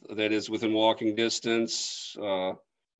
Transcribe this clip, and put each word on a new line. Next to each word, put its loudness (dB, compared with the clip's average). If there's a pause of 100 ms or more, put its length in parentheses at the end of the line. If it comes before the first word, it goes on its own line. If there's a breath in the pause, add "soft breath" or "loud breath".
(120)
that 0
is 0
within 0
walking 4
distance. -2
Uh, 0 (480)